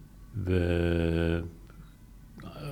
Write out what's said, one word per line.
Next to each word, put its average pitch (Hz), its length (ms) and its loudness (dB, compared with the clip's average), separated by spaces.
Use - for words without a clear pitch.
We, 85 1000 4
eh, - 100 -12